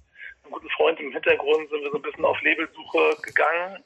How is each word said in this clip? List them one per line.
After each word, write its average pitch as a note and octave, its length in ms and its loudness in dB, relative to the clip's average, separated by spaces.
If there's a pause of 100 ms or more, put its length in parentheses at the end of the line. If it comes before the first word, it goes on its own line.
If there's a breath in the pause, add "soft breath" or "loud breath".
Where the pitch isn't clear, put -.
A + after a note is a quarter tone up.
(420 loud breath)
einem - 100 -18
guten D#3+ 180 -12
Freund D#3 300 2
im C#3 120 -8
Hintergrund D3+ 580 2
sind D3 120 -4
wir C#3+ 80 -6
so D3 80 -4
ein C#3+ 40 -8
bisschen D3+ 220 -4
auf D3 180 0
Labelsuche D#3 800 0
gegangen F3 640 -2